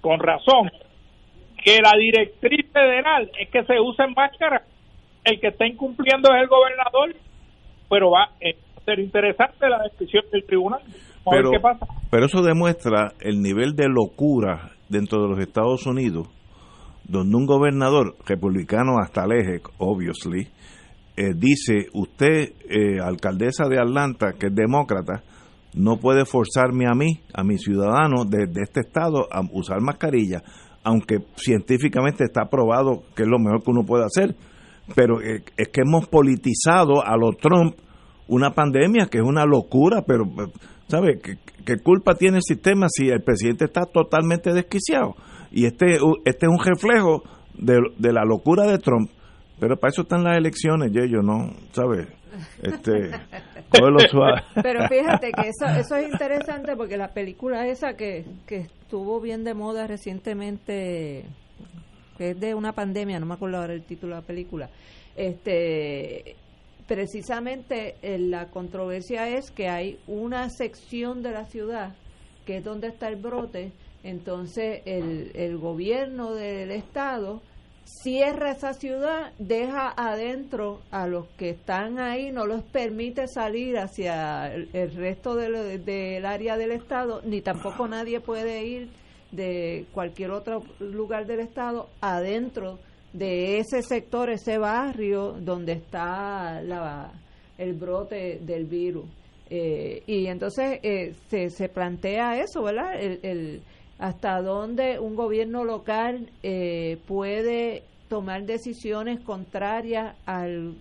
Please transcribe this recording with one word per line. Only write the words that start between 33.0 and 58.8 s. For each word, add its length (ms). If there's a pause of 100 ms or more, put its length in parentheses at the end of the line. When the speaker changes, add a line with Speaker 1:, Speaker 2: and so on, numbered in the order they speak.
Speaker 2:
que 80
es 60
lo 100
mejor 240
que 80
uno 140
puede 200
hacer. 300 (640)
Pero, 260
eh, 220 (120)
es 120
que 140
hemos 260
politizado 1000
a 100
lo 180
Trump 420 (500)
una 240
pandemia 560
que 120
es 60
una 200
locura, 640
pero, 180
eh, 260 (380)
¿sabe 340
qué, 140 (280)
qué 140
culpa 360
tiene 240
el 40
sistema 460
si 200
el 140
presidente 440
está 200
totalmente 680
desquiciado? 600 (380)
Y 140
este, 360
u-, 220
este 220
es 40
un 80
reflejo 640 (320)
de, 240 (180)
de 160
la 120
locura 420
de 120
Trump. 300 (520)
Pero 160
para 160
eso 100
están 220
las 120
elecciones, 560
Yello, 300
¿no? 300 (180)
¿Sabe? 380 (520)
Este, 500 (320)
Speaker 3:
<laughs> 280
Speaker 2:
cógelo 300 (100)
suave. 320 (180)
Speaker 3:
Pero 280
fíjate 420
que 180
eso, 180 (120)
eso 160
es 160
interesante 640
porque 220
la 180
película 540
esa 280
que, 280 (220)
que 100
estuvo 640